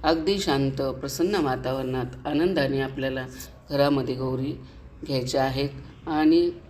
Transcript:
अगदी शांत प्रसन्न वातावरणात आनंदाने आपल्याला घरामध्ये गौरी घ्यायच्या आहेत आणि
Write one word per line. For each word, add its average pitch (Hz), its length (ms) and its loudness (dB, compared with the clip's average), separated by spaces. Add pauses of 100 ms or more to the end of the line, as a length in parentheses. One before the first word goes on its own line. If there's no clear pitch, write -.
अगदी 165 360 2
शांत 139 420 0
प्रसन्न 139 540 -2
वातावरणात 127 920 -2
आनंदाने 147 540 2
आपल्याला 131 460 -4 (420)
घरामध्ये 139 460 2
गौरी 131 440 -4 (460)
घ्यायच्या 131 380 0
आहेत 135 260 0 (380)
आणि 165 440 4 (180)